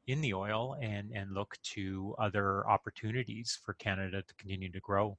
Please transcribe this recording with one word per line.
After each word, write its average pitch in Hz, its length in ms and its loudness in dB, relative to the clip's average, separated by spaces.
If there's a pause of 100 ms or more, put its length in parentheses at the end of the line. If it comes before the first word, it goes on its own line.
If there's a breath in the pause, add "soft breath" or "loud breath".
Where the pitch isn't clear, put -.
in 135 140 0
the 131 140 2
oil 107 480 0
and, 104 320 -2
and 98 180 -4
look 98 240 -2 (160)
to 95 460 -2
other 101 500 4
opportunities 110 960 0
for 107 80 -4
Canada 95 500 -2
to - 120 -14
continue 95 360 -6
to 90 100 -8
grow. 101 380 4